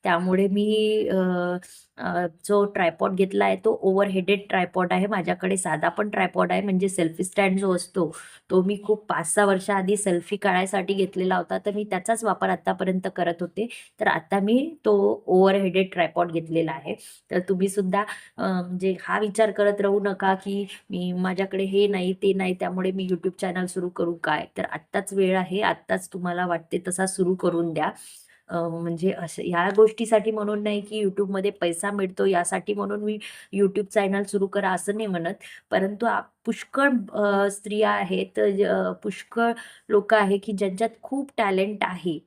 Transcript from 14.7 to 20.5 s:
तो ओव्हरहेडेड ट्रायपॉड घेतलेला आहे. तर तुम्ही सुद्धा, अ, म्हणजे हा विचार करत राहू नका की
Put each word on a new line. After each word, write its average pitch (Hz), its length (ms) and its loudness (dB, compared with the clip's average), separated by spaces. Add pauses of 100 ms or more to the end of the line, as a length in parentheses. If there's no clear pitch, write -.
तो 208 420 2
ओव्हरहेडेड 190 680 4
ट्रायपॉड 175 400 0
घेतलेला 160 400 -2
आहे. 143 220 -8 (360)
तर 185 80 0
तुम्ही 185 300 0
सुद्धा, 196 360 0 (320)
अ, - 60 -6
म्हणजे 180 580 -2
हा 190 200 -2
विचार 214 300 2
करत 202 300 2
राहू 202 200 4
नका 196 340 2
की 196 320 -4 (240)